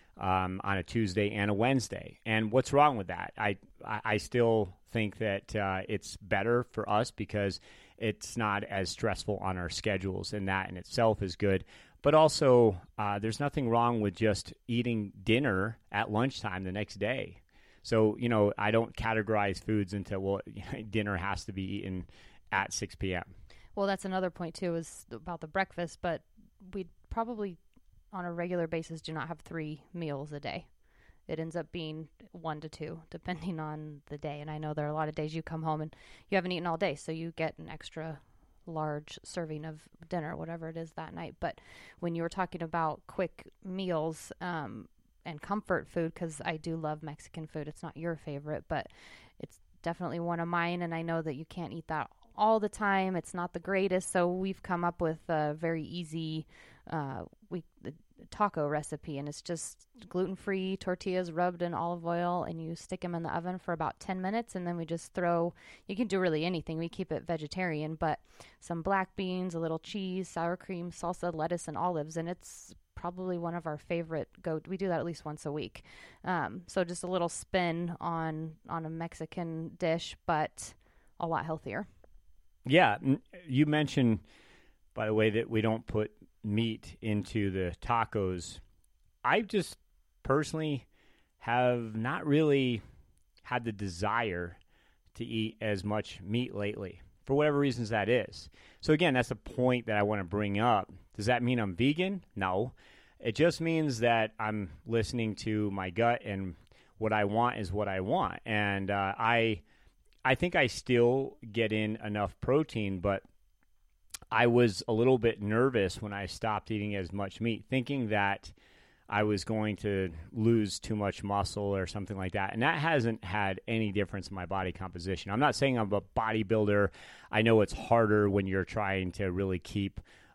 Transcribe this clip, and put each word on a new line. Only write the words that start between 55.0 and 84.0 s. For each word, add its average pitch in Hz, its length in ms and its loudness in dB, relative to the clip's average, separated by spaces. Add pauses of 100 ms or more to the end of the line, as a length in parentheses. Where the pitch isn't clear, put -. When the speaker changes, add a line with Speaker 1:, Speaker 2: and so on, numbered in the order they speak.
Speaker 2:
with 160 260 0
a 151 240 2
very 165 300 -2
easy, 160 640 -6 (420)
uh, 135 360 -6 (260)
we, 175 140 -6 (180)
the - 100 -10 (380)
taco 175 360 0
recipe, 151 520 -4
and 143 100 -6
it's - 140 -10
just - 440 -8 (220)
gluten-free 190 720 -2
tortillas 180 540 -2
rubbed 175 280 0
in 175 140 0
olive 170 320 -2
oil, 175 380 0
and 165 180 -6
you 165 120 -6
stick - 300 -10
'em 175 100 -4
in 165 80 -4
the 160 120 -4
oven 180 240 -4
for - 140 -6
about 160 280 -4
ten 185 220 -6
minutes, 220 320 -4
and 180 120 -6
then 175 100 -2
we 165 100 -6
just 165 260 -8
throw, 170 400 2 (340)
you 202 100 -8
can 233 100 0
do 190 120 0
really 160 280 2
anything. 165 320 -2
We 165 100 -2
keep - 240 -6
it - 120 -2
vegetarian, 156 680 -4
but 156 260 -2 (380)
some 170 240 -6
black 190 340 0
beans, 185 380 -2
a 165 60 -4
little 160 180 -2
cheese, 185 500 -6
sour 170 280 -2
cream, 175 340 -8
salsa, 175 440 -4
lettuce, 165 340 -2
and 151 80 -8
olives, 160 400 -2
and 165 100 -2
it's - 480 -12 (200)
probably 180 440 -4
one 170 160 -4
of 165 120 -6
our 151 120 -4
favorite 160 500 -4 (140)
go, 160 260 -2
we 185 80 -4
do 190 120 -2
that 170 100 2
at 151 80 -2
least 170 180 -8
once 151 220 -8
a 143 60 -4
week. 147 300 -8 (400)
Um, 170 440 -2
so - 180 0
just 175 180 -6
a 180 40 -6
little 175 240 0
spin 170 680 -2
on, 160 580 -4 (120)
on 165 160 -6
a 156 60 -6
Mexican 165 880 -6
dish, 165 480 0
but - 480 -2 (440)
a 170 80 -2
lot 165 200 -2
healthier. 160 400 -6 (800)
Speaker 1:
Yeah, 135 360 6
n-, 135 200 2 (260)
you 131 160 4
mentioned, 143 560 4 (720)